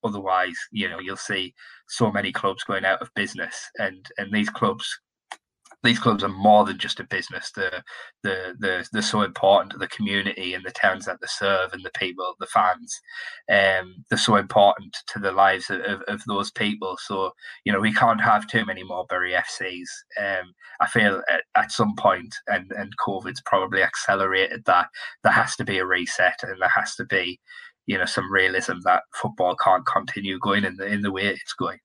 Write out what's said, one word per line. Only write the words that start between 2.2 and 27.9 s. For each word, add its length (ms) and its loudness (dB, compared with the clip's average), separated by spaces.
clubs 320 -2
going 180 -4
out 180 2
of 140 -12
business, 540 -6
and, 260 -6
and 160 -6
these 160 2
clubs, 500 -4
these 160 4
clubs 240 2
are 60 -2
more 360 8
than 140 -6
just 200 -4
a 40 -8
business. 520 -8
They're, 280 -4
they're, 340 -4
they're, 340 -2
they're 120 0
so 180 0
important 500 4
to 60 -14
the 120 -6
community 680 -4
and 100 -10
the 60 -10
towns 340 0
that 160 -8
they 60 -10
serve 460 0
and 100 -12
the 80 -10
people, 480 -6
the 80 -8
fans. 520 0
Um, 580 2
they're 80 0
so 180 4
important 600 4
to 100 -8
the 120 -2
lives 380 4
of, 120 -4
of, 260 -4
of 180 -6
those 240 -2
people. 500 -4
So, 340 -4
you 80 0
know, 60 2
we 140 2
can't 280 4
have 260 4
too 180 0
many 180 -8
more 260 -6
Bury 260 -2
F 120 0
Cs. 580 -10
Um, 360 -4
I 60 2
feel 420 2
at, 140 2
at 160 2
some 240 0
point, 380 2
and, 240 -2
and 260 -8
covid's 480 -6
probably 380 2
accelerated 840 0
that, 220 4
there 100 6
has 240 2
to 60 -4
be 140 -2
a 80 0
reset, 560 0
and 180 -8
there 140 2
has 220 0
to 100 -6
be, 340 -2
you 140 -2